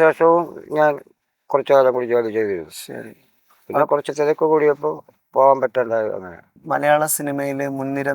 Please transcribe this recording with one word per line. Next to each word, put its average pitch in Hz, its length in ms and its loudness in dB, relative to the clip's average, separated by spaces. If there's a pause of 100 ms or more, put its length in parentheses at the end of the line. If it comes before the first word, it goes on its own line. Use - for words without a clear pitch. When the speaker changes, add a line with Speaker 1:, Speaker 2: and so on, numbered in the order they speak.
Speaker 1:
ശേഷവും 165 420 4 (360)
ഞാൻ 151 120 4 (600)
കുറച്ചു 139 240 0
കാലം 131 220 6
കൂടി 123 160 -4
ജോലി 117 240 0
ചെയ്തിരുന്നു. 92 360 -4 (140)
Speaker 2:
ശരി. 117 260 -14 (540)
Speaker 1:
പിന്നെ 147 180 2
Speaker 2:
ആ. - 60 -4
Speaker 1:
കുറച്ച് 147 280 -2
തിരക്ക് 151 340 0
കൂടിയപ്പോൾ 151 420 0 (400)
പോകാൻ 135 260 4
പറ്റാണ്ടായി 113 560 -2
അങ്ങനെ. 90 200 -14 (340)
Speaker 2:
മലയാള 147 320 2 (120)
സിനിമയിലെ 139 500 -6 (120)
മുൻനിര 135 380 -4